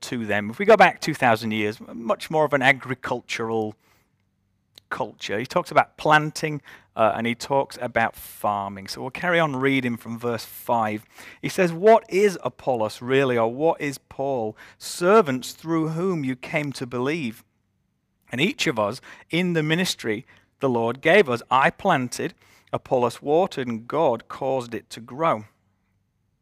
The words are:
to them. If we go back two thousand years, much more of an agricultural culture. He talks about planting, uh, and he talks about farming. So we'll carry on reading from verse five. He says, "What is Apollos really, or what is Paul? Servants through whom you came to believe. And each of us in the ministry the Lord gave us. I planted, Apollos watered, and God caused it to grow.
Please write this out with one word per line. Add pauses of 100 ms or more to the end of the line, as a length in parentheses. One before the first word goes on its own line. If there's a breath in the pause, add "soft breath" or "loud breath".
to
them.
If
we
go
back
two
thousand
years,
much
more
of
an
agricultural (1160)
culture.
He
talks
about
planting, (340 loud breath)
uh,
and
he
talks
about
farming.
So
we'll
carry
on
reading
from
verse
five. (360 loud breath)
He
says,
"What
is
Apollos
really,
or
what
is
Paul? (220 loud breath)
Servants
through
whom
you
came
to
believe. (920)
And
each
of
us (300 loud breath)
in
the
ministry (320 soft breath)
the
Lord
gave
us. (120)
I
planted, (380 soft breath)
Apollos
watered,
and
God
caused
it
to
grow. (960)